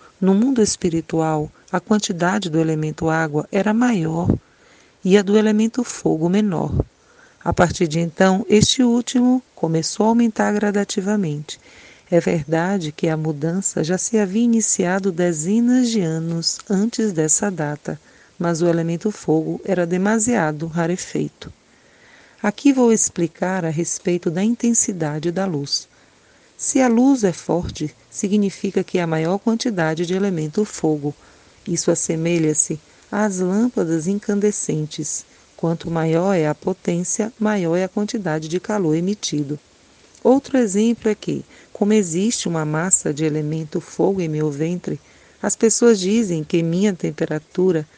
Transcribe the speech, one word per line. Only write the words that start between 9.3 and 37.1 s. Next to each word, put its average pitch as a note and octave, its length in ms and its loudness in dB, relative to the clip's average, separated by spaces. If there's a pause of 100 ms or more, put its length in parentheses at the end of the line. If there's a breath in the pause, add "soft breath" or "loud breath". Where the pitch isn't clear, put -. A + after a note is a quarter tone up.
começou D#3+ 520 0
a - 20 4
aumentar A3+ 440 2
gradativamente. G3+ 1080 -2 (480 loud breath)
É E3+ 120 4
verdade E3 720 0
que - 160 -2
a D#3+ 80 0
mudança D#3 680 -2
já F3 160 0
se - 180 -2
havia G#3 260 2
iniciado G3+ 680 0
dezenas G3+ 800 2
de A3+ 100 0
anos E3 600 -4 (100)
antes G#3+ 420 0
dessa D#3+ 380 0
data, D3+ 500 -6 (380 soft breath)
mas E3+ 240 -2
o F3 60 4
elemento E3 420 0
fogo D#3+ 540 -2
era F3+ 200 0
demasiado F3+ 840 0
rarefeito. E3 840 -4 (880 soft breath)
Aqui G#3+ 320 2
vou B3 200 4
explicar F#3 720 -2
a D#3+ 60 -2
respeito E3+ 600 -2
da F3 140 -2
intensidade F3 880 -2
da F#3+ 140 -2
luz. C#3+ 420 -6 (680 soft breath)
Se - 240 -2
a B3+ 60 4
luz B3 380 4
é F3+ 80 2
forte, D#3+ 600 -4 (160)
significa G3 760 -2
que - 160 -2
há E3+ 60 0
maior D#3+ 320 0
quantidade F3 680 0
de F3+ 80 -2
elemento F#3+ 500 0
fogo. D3 480 -2 (540 soft breath)
Isso E3+ 240 0
assemelha-se E3 880 0 (320 soft breath)
às G3+ 300 -2
lâmpadas F#3 680 0
incandescentes. G3 1160 -2 (320 soft breath)
Quanto E3 340 -2
maior E3 440 0
é D#3+ 120 2
a D3+ 80 0
potência, F#3 840 -4